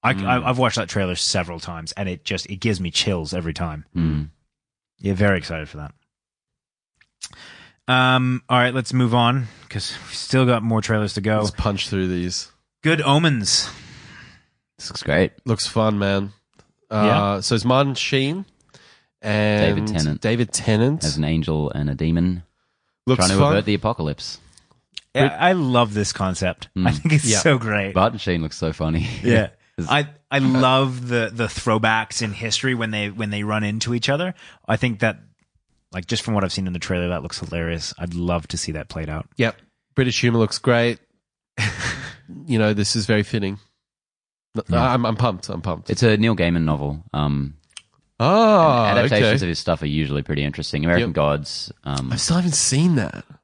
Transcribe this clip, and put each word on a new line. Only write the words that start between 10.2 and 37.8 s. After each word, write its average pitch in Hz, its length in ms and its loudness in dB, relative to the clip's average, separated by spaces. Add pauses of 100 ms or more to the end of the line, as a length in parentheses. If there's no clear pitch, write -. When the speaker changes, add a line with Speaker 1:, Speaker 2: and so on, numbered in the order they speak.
Speaker 1:
got 120 180 2
more 113 180 2
trailers 104 340 0
to 104 60 -4
go. 107 180 0
Speaker 3:
Let's 107 120 0
punch - 380 -4
through 95 180 -2
these. 90 440 -4 (300)
Speaker 1:
Good 156 200 0
Omens. 139 680 2 (1080)
Speaker 2:
This - 120 -14
looks - 140 -12
great. - 300 2 (120)
Speaker 3:
Looks 113 220 -2
fun, 107 320 0
man. 98 320 0 (580)
Uh, 107 160 0
Speaker 1:
Yeah. 101 360 2
Speaker 3:
so 120 140 0
it's 110 100 0
Martin 131 300 2
Sheen 143 500 -2 (760)
and 107 540 2
Speaker 2:
David 104 120 -2
Tennant. 76 340 -2
Speaker 3:
David 117 320 0
Tennant. 123 500 2
Speaker 2:
As 71 140 -4
an 76 60 0
angel 78 480 0
and 71 180 -2
a 67 60 -4
demon. 85 480 0 (640)
Speaker 3:
Looks 127 140 4
Speaker 2:
Trying 92 180 4
to - 60 -
Speaker 3:
fun. 143 100 4
Speaker 2:
avert 170 120 2
the - 80 2
apocalypse. 107 680 -4 (760)
Speaker 1:
Yeah, 139 260 2
I 180 140 4
love 123 400 2
this 104 200 0
concept. 92 640 -4
Speaker 2:
Mm. 92 100 2
Speaker 1:
I - 40 4
think 151 220 0
it's 147 120 4
Speaker 3:
Yeah. 107 140 4
Speaker 1:
so 147 180 4
great. 104 380 -2
Speaker 2:
Martin 110 220 2
Sheen 87 240 0
looks 78 160 -6
so 80 160 -2
funny. 80 420 -2
<laughs> - 80 -12
Speaker 1:
Yeah. 113 260 4 (280)
Speaker 2:
It's 82 120 -4
Speaker 1:
I, 147 180 0 (220)
I 139 100 0
love 131 680 2
the, 117 260 0
the 117 140 -2
throwbacks 110 760 0
in 110 100 -4
history 117 440 -4
when 113 160 -4
they, 104 180 -2
when 104 220 -6
they 104 120 -4
run 107 200 -2
into 110 320 -2
each 117 120 -4
other. 170 280 -2 (320)
I 110 100 0
think 117 220 -2
that, 110 200 -2 (720)
like, 90 140 -8
just 117 160 -4
from 113 140 -4
what 101 80 2
I've 90 100 -2
seen 95 140 -4
in 90 60 -6
the 87 60 -6
trailer, 90 300 -2
that 85 140 -4
looks - 160 -10
hilarious. 82 580 -6